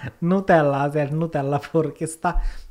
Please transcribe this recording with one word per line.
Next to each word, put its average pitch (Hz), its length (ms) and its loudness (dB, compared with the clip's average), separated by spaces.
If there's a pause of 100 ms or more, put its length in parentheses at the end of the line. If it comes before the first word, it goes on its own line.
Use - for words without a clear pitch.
(220)
Nutellaa 165 680 2
sieltä 147 240 -2
Nutellapurkista. 156 1160 -2 (380)